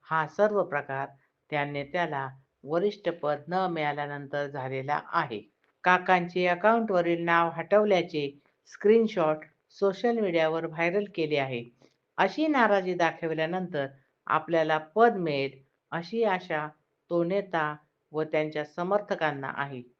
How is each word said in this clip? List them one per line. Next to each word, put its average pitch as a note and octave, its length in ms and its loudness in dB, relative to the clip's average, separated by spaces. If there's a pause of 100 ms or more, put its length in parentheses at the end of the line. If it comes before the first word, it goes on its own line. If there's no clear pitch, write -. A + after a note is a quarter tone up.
हा D#3+ 260 -2
सर्व G#3 360 2
प्रकार C#3 440 -4 (420)
त्या D3 160 -2
नेत्याला C#3+ 640 -4 (340)
वरिष्ठ F3 460 -2
पद D3 280 -4 (100)
न F#3 240 -2
मिळाल्यानंतर C#3+ 760 -4
झालेला C3+ 600 -4
आहे. B2+ 340 -4 (420)
काकांचे F3+ 640 2
अकाउंटवरील F3+ 760 2
नाव E3+ 260 4
हटवल्याचे E3 920 0 (260)
स्क्रीनशॉट G#3 720 4 (320)
सोशल G3 500 0
मीडियावर E3 460 0
व्हायरल E3+ 400 0 (100)
केले D3+ 220 0
आहे. C3 260 -4 (540)
अशी G3 300 2
नाराजी G3+ 460 2
दाखवल्यानंतर E3 920 -2 (380)
आपल्याला D#3 520 2
पद G#3+ 380 4
मिळेल C#3+ 480 -4 (280)
अशी F3 320 -4
आशा F3+ 440 -2 (420)
तो E3+ 140 2
नेता E3+ 520 -2 (360)
व D#3 120 -2
त्यांच्या D#3 420 -2
समर्थकांना F3 920 -2
आहे. C#3 260 -8 (180)